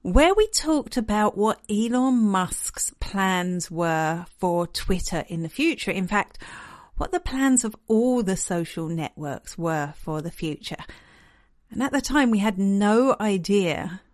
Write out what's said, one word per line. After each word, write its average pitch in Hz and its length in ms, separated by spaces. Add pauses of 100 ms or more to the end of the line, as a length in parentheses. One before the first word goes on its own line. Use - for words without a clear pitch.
where 269 320
we 427 140
talked 302 480
about 214 420
what 208 220 (100)
Elon 240 460
Musk's - 840
plans 180 680
were 165 560 (140)
for 175 260
Twitter - 640
in 165 160
the 160 60
future. 320 420
In 185 160
fact, 208 300 (580)
what - 160
the 349 80
plans 262 460
of 214 100 (120)
all 240 360
the 185 140
social 170 500
networks 151 680
were 156 400
for 156 240
the 165 100
future. - 540 (840)
And 240 140
at 277 80
the 277 80
time, 262 320
we 214 80
had 202 180
no 208 640
idea 190 800 (140)